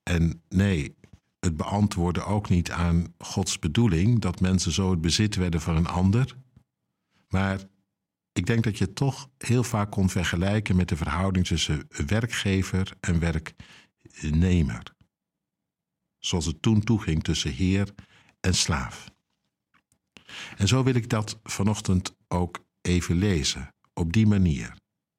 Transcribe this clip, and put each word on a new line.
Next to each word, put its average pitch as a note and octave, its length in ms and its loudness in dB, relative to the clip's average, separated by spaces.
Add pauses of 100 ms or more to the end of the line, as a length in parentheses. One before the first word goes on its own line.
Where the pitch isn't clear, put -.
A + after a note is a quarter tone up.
En E2 460 0
nee, F2+ 480 0 (460)
het E2 140 0
beantwoordde F2+ 680 0
ook G2+ 240 -2
niet F2 220 2
aan E2+ 480 0
Gods - 400 -6
bedoeling G2+ 640 2
dat F2+ 200 -4
mensen F2+ 320 0
zo F#2 180 0
het E2+ 100 0
bezit G#2 360 0
werden E2+ 240 0
van E2 160 -2
een E2 100 2
ander. G2 500 0 (920)
Maar F#2+ 320 0 (720)
ik F2 140 -2
denk A#2 180 2
dat G2+ 140 -2
je G2+ 60 0
het - 100 -4
toch - 340 -4 (100)
heel A#2+ 260 0
vaak G#2 260 -2
kon F#2+ 200 2
vergelijken F#2+ 640 0
met F2+ 120 2
de E2+ 80 -2
verhouding F2+ 500 0
tussen D#2 420 -2 (180)
werkgever F#2+ 920 -2
en E2+ 180 0
werknemer. D#2+ 1600 -2 (1400)
Zoals E2 280 -4
het D#2+ 160 -4
toen A2 180 4
toeging G#2+ 420 0
tussen D#2+ 300 -2
heer F#2+ 420 0 (460)
en F#2 140 2
slaaf. - 560 -4 (1500)
En G2 120 2
zo B2+ 140 4
wil B2+ 120 4
ik A2+ 140 0
dat G#2+ 340 -2
vanochtend - 760 -2 (120)
ook F2 360 -4 (160)
even F2 360 0
lezen, E2 580 0 (200)
op E2+ 180 -2
die A2 140 4
manier. F2 500 2 (420)